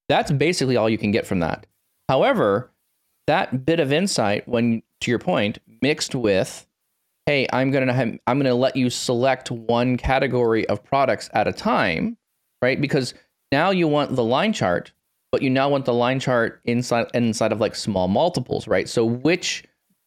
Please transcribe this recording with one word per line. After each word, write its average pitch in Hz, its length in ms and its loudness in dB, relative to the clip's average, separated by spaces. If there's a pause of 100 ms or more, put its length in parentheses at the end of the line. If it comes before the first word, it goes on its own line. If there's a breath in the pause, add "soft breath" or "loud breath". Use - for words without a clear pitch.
That's 185 220 2
basically 143 440 0
all 113 140 2
you 110 80 0
can 104 140 -2
get 110 140 0
from 95 140 -2
that. - 260 -4 (440)
However, 135 600 2 (580)
that 143 380 -2
bit 165 140 0
of 139 140 0
insight, 143 520 0
when, 117 380 0 (160)
to - 120 -2
your 113 80 2
point, 117 400 -2 (220)
mixed 147 320 -2
with, 107 540 0 (580)
"Hey, 143 280 0
I'm 131 180 2
gonna 131 220 2
have, 123 240 0 (100)
I'm 123 100 2
gonna 135 160 2
let 123 220 2
you 127 140 2
select 127 600 -2
one 120 460 0
category 123 720 0
of 104 160 -4
products 131 500 0
at 107 140 2
a 98 60 -2
time," 208 640 -2 (440)
right? 127 200 0
Because 139 320 -2 (360 soft breath)
now 156 200 2
you 180 180 2
want 147 300 0
the 120 80 0
line 147 260 0
chart, 98 400 -2 (400)
but 117 100 0
you 131 80 0
now 135 200 2
want 139 160 0
the 123 80 0
line 123 260 0
chart 123 460 -2
inside, 120 480 -2
inside 113 400 0
of, 107 80 -2
like, 104 140 0
small 92 340 -2
multiples, 147 580 0
right? 95 220 0
So 117 160 0
which, 135 580 -2 (440)